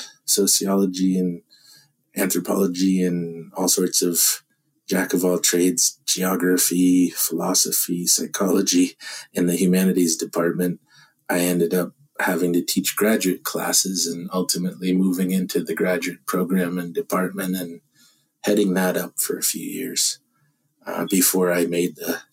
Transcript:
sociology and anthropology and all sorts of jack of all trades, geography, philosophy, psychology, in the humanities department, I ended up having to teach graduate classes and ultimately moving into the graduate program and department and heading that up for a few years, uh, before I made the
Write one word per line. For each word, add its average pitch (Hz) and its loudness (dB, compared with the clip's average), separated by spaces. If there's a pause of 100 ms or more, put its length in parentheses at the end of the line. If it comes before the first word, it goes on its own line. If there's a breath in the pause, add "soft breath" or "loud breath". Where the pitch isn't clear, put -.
(240 loud breath)
sociology 95 2
and 90 -2 (760 soft breath)
anthropology 95 0
and 85 -4
all 95 0
sorts - 0
of - 0 (440)
jack 92 -2
of 90 0
all 90 2
trades, 87 2
geography, 90 2
philosophy, - -2
psychology, - 2 (360 loud breath)
in 90 0
the 87 0
humanities 92 4
department, 85 -2 (480 soft breath)
I 87 0
ended 87 2
up 90 0 (260)
having 90 0
to 87 2
teach - -2
graduate 101 2
classes 87 -2
and 85 -8
ultimately 92 -2
moving 92 2
into 92 0
the 92 -4
graduate 90 -4
program 90 0
and 87 -8
department 92 -4
and 85 -10 (640 soft breath)
heading 104 2
that 92 0
up - -6
for - -4
a - -8
few - -4
years, - -4 (680)
uh, 87 -6
before 92 2
I 87 2
made 85 -2
the - -6 (120)